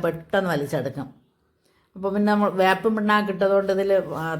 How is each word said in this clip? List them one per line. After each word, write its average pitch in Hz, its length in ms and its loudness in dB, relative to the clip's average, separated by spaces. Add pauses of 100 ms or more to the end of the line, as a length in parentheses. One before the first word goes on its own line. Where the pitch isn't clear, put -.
പെട്ടെന്ന് 175 500 -2
വലിച്ചെടുക്കും. 139 540 -4 (880)
അപ്പോൾ 190 180 -4
പിന്നെ 202 180 2
നമ്മൾ 208 160 2 (140)
വേപ്പിൻ 190 340 2
പിണ്ണാക്ക് 208 380 0
ഇട്ടതുകൊണ്ട് 196 420 2
ഇതിൽ, 196 160 0 (300)
ആ, - 20 -4 (160)